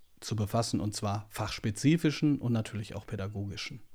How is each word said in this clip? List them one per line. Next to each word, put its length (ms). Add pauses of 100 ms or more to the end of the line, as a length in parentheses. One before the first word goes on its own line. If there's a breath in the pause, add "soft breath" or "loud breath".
(200)
zu 160
befassen, 440
und 140
zwar 340
fachspezifischen 1080
und 140
natürlich 420
auch 120
pädagogischen. 760 (120)